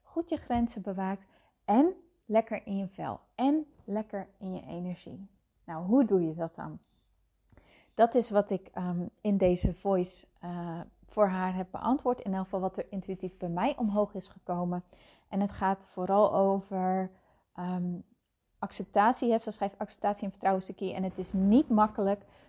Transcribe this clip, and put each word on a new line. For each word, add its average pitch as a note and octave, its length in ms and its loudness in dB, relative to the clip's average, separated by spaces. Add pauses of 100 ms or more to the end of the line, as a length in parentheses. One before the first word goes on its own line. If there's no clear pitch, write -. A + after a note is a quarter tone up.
goed - 260 -6
je D#4 80 -2
grenzen A#3+ 460 -2
bewaakt F#3+ 440 -6 (380)
en C#4+ 300 4 (300)
lekker A3 420 -2
in G3 100 -6
je G3 120 -4
vel D3 320 -8 (140)
en D4 320 2 (180)
lekker G3+ 440 -6 (100)
in F#3 160 -8
je - 80 -10
energie. F3+ 680 -10 (360)
Nou, E3 200 -10
hoe A#3+ 200 4
doe F#3+ 220 2
je D#3+ 80 -4
dat E3 200 -6
dan? D#3 240 -12 (1160)
Dat A3+ 200 4
is A#3 160 2
wat G3+ 200 2
ik, F#3+ 220 -6
ehm, F3+ 340 -4 (140)
in G3+ 160 2
deze F3+ 380 4
voice, F#3 520 -2 (140)
eh, F3 400 -8 (260)
voor G#3 220 4
haar F#3 260 0
heb F#3 160 -4
beantwoord. B3 500 0
In F#3+ 140 -4
elk F#3+ 100 -2
geval F#3+ 160 -4
wat F#3 160 -2
er G3 160 -6
intuïtief F#3 440 -8
bij F3+ 120 -6
mij F#3 280 -2
omhoog G#3 380 0
is F#3 140 -10
gekomen. F3 560 -4 (440)
En G3 120 -2
het G3+ 120 0
gaat F#3+ 340 -2
vooral G3 480 2
over, F#3+ 760 0 (440)
ehm, F3+ 440 -4 (600)
acceptatie. A3+ 720 0
Hè? A3+ 80 4
Ze A3+ 120 -6
schrijft, G3+ 280 -6
"Acceptatie G#3 460 -4
en F#3+ 60 -4
vertrouwen F#3+ 320 0
is - 60 -16
de F#3+ 60 -12
key." F#3+ 200 -6
En F#3 80 -4
het F#3 160 -4
is F#3 140 -8
niet G3+ 360 6
makkelijk. G#3 560 2 (240)